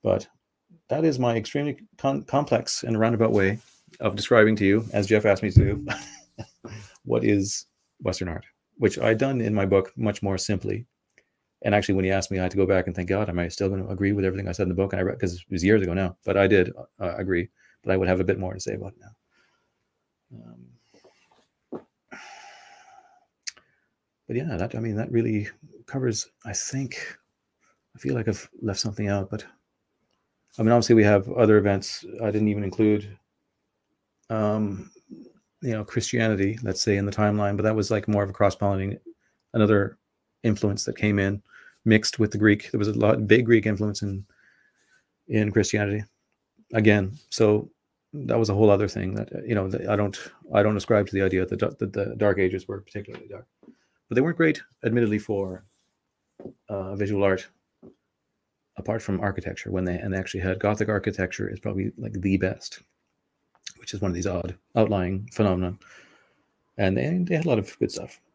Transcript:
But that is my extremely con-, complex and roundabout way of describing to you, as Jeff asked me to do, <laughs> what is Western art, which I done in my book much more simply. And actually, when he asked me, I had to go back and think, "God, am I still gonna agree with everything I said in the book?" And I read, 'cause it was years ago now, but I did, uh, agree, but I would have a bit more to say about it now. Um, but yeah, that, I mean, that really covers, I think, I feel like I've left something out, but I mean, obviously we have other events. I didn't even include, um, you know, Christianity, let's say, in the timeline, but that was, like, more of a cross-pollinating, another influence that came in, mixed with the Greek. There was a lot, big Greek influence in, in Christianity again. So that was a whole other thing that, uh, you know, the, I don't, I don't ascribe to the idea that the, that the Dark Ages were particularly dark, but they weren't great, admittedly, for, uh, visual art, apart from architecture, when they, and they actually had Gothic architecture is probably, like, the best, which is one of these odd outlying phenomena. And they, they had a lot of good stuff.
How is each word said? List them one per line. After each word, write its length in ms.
But 260
that 160
is 140
my 180
extremely 400
con-, 260
complex 600
and 160
roundabout 320
way 280
of 160
describing 420
to 80
you, 280
as 140
Jeff 180
asked 180
me 80
to 80
do, 280
<laughs> 260
what 180
is 440
Western 260
art, 180
which 220
I 140
done 280
in 120
my 120
book 300
much 280
more 140
simply. 480
And 80
actually, 220
when 80
he 80
asked 180
me, 100
I 40
had 80
to 60
go 80
back 220
and 80
think, 120
"God, 220
am 100
I 80
still 220
gonna 180
agree 240
with 140
everything 240
I 20
said 120
in 60
the 60
book?" 160
And 80
I 40
read, 140
'cause 180
it 140
was 140
years 180
ago 120
now, 320
but 100
I 100
did, 280
uh, 160
agree, 320
but 120
I 20
would 140
have 100
a 60
bit 120
more 160
to 60
say 140
about 180
it 80
now. 160
Um, 240
but 80
yeah, 220
that, 180
I 40
mean, 180
that 120
really 380
covers, 440
I 80
think, 640
I 40
feel 140
like 140
I've 220
left 180
something 280
out, 220
but 160
I 40
mean, 100
obviously 220
we 80
have 280
other 260
events. 480
I 80
didn't 200
even 160
include, 520
um, 600
you 100
know, 140
Christianity, 760
let's 200
say, 160
in 80
the 60
timeline, 440
but 80
that 120
was, 140
like, 200
more 140
of 60
a 40
cross-pollinating, 680
another 440
influence 400
that 140
came 220
in, 220
mixed 340
with 120
the 60
Greek. 340
There 80
was 80
a 60
lot, 340
big 180
Greek 200
influence 380
in, 220
in 240
Christianity 520
again. 440
So 400
that 240
was 120
a 40
whole 160
other 180
thing 280
that, 180
uh, 120
you 100
know, 120
the, 240
I 40
don't, 220
I 100
don't 140
ascribe 300
to 60
the 80
idea 240
that 140
the, 200
that 140
the 240
Dark 220
Ages 280
were 140
particularly 460
dark, 200
but 80
they 60
weren't 160
great, 240
admittedly, 360
for, 440
uh, 260
visual 280
art, 240
apart 240
from 200
architecture, 500
when 140
they, 120
and 160
they 40
actually 240
had 180
Gothic 300
architecture 600
is 100
probably, 380
like, 160
the 240
best, 440
which 160
is 80
one 100
of 40
these 120
odd 280
outlying 560
phenomena. 460
And 200
they, 260
they 120
had 100
a 40
lot 100
of 200
good 120
stuff. 280